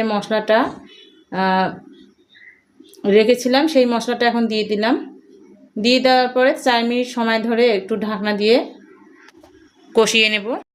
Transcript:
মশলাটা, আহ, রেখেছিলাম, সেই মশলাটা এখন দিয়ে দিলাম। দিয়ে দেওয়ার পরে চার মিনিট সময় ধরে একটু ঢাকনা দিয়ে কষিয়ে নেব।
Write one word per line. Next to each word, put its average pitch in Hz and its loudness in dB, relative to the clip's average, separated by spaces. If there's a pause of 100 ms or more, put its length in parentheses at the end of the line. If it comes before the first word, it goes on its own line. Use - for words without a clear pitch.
(120)
মশলাটা, 208 0 (840)
আহ, 190 0 (1500)
রেখেছিলাম, 247 2
সেই 254 4
মশলাটা 233 -2
এখন 233 0
দিয়ে 214 -2
দিলাম। 220 0 (880)
দিয়ে 247 4
দেওয়ার 254 4
পরে 254 2 (140)
চার 240 2
মিনিট 247 -2
সময় 226 -2
ধরে 233 0 (140)
একটু 202 -8 (100)
ঢাকনা 208 -4
দিয়ে 214 2 (1400)
কষিয়ে 220 4
নেব। 208 -6 (280)